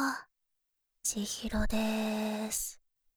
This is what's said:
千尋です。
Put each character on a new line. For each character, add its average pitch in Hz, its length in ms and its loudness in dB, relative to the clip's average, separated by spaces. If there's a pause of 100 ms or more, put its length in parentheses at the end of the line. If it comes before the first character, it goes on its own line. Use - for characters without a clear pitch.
(1000)
千 - 220 -2
尋 214 440 0
で 214 840 0
す。 - 300 -6 (360)